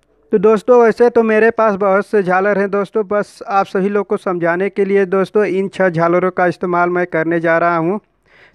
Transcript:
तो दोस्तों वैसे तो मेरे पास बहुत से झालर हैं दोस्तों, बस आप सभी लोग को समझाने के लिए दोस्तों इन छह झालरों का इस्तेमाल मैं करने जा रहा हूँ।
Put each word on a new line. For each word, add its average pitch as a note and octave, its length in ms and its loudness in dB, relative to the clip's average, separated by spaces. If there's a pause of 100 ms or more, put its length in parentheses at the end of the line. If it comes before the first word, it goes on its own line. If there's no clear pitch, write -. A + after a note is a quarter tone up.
(320)
तो A3 60 2
दोस्तों A3 460 4
वैसे A#3 260 2
तो A#3+ 140 2
मेरे A3 280 2
पास A3 240 0
बहुत G3 300 0
से G#3 180 0
झालर F#3+ 360 0
हैं G3+ 120 -2
दोस्तों, G3+ 360 -4
बस G#3 400 -6
आप G3 180 0
सभी G3 240 -4
लोग G3+ 180 -4
को G#3 100 -4
समझाने F3 520 -4
के G3 160 -2
लिए G3 200 0
दोस्तों F#3+ 400 -2
इन F#3+ 220 -4
छह F#3 220 -2
झालरों E3+ 420 0
का F3+ 160 0
इस्तेमाल F3 420 -2
मैं F3+ 180 -4
करने E3 320 -2
जा E3 180 0
रहा E3+ 200 0
हूँ। E3+ 220 -2 (560)